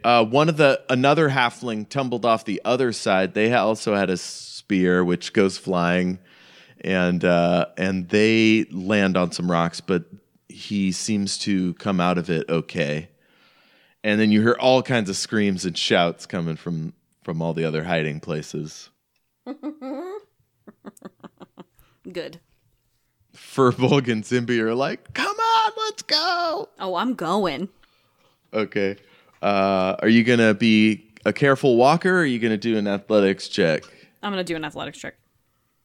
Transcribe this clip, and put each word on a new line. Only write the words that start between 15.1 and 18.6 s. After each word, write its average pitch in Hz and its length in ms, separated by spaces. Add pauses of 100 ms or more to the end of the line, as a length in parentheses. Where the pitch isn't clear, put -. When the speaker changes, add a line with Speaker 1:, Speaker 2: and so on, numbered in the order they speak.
Speaker 1:
screams 101 480
and 87 140
shouts 87 480
coming 82 300
from, 82 360 (300)
from 82 180
all 82 140
the 82 100
other 78 200
hiding 78 360
places. 78 680 (560)